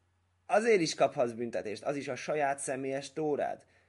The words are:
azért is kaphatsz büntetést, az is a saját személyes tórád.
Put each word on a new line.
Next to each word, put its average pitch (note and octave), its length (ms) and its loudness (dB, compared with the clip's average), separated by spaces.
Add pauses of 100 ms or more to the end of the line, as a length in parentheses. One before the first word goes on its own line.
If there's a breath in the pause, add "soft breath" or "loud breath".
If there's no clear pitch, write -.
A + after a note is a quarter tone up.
(460)
azért G#3 360 6
is D#3 140 0
kaphatsz C3 360 2
büntetést, A2 520 -6
az D3 120 -2
is C#3 120 -6
a C3 80 -4
saját C#3 440 -2
személyes C3+ 540 -6
tórád. C#3+ 520 -2 (240 soft breath)